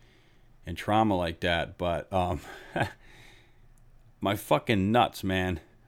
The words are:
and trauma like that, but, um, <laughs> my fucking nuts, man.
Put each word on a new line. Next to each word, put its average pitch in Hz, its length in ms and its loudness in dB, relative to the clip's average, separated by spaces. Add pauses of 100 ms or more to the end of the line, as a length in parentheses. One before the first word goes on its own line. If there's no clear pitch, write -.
(640)
and 87 120 -8
trauma 107 380 2
like 85 240 -2
that, 85 380 0
but, 87 360 -2
um, 90 280 0 (340)
<laughs> - 120 0 (1300)
my 98 140 0
fucking 107 560 0
nuts, 117 320 2
man. 92 360 0 (280)